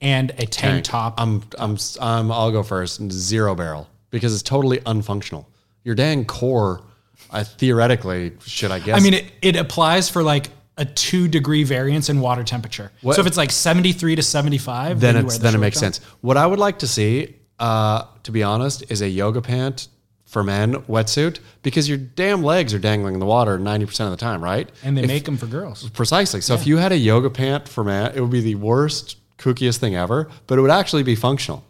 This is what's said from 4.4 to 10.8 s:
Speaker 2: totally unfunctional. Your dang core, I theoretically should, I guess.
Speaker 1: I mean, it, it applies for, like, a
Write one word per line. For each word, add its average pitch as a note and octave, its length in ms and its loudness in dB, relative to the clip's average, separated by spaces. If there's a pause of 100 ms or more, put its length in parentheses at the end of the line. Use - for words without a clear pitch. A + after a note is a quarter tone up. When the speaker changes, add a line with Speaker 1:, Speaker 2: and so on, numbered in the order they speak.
Speaker 2:
totally C3+ 360 0
unfunctional. G#2 640 -4 (380)
Your A#2 120 -4
dang C#3 300 0
core, A2+ 580 0 (480)
I F#2+ 120 -4
theoretically A#2 880 0 (120)
should, - 260 -6
I F#2 80 -4
guess. G#2 200 2
Speaker 1:
I - 40 8
mean, G2 100 6
it, - 120 0 (160)
it F3+ 140 2
applies E3+ 540 2
for, F3 140 0
like, D3 260 2 (280)
a D3 80 -2